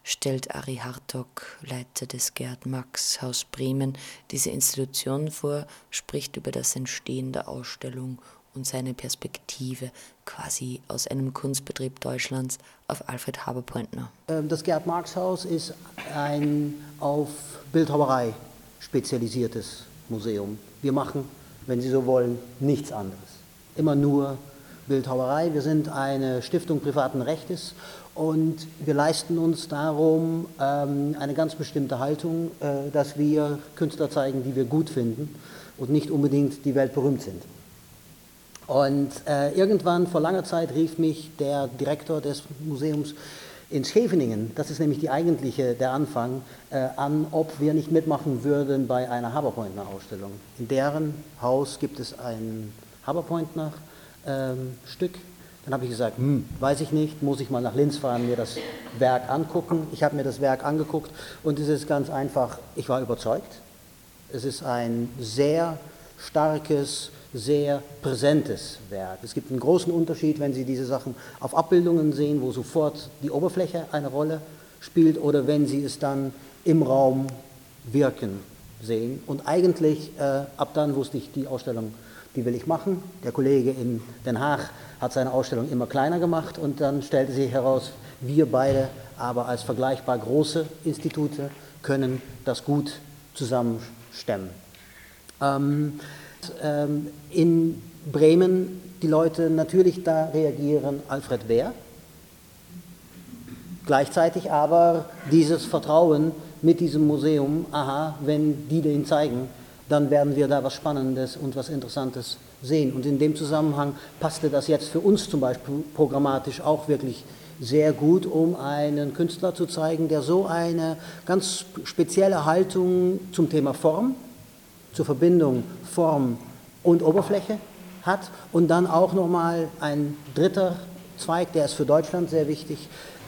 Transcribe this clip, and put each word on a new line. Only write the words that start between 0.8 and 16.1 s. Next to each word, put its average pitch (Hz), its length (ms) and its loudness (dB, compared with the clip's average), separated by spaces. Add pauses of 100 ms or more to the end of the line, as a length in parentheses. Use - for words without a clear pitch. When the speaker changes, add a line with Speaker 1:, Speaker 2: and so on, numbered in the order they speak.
Speaker 1:
Hartog, - 640 -12 (160)
Leiter 127 440 -10
des - 280 -6
Gerhard 127 320 -10
Marx - 560 -4
Haus 127 220 -6
Bremen, 135 520 -2 (360)
diese 139 180 -2
Institution 135 800 -2
vor, 147 380 -6 (220)
spricht - 460 -8
über 135 140 -6
das - 240 -2
Entstehen 131 560 -6
der 131 180 -6
Ausstellung 127 680 -10 (380)
und 131 100 -8
seine 127 260 -6
Perspektive - 1000 -10 (320)
quasi - 640 -10
aus - 180 -6
einem 135 260 -4
Kunstbetrieb 135 680 -6
Deutschlands 131 580 -6 (300)
auf - 200 -8
Alfred - 380 -10
Haberpointner. 123 640 -8 (160)
Speaker 2:
Ähm, 156 220 -2
das 160 160 -2
Gerhard 185 220 0
Marx 170 280 -4
Haus 180 300 -2
ist 165 300 -4 (380)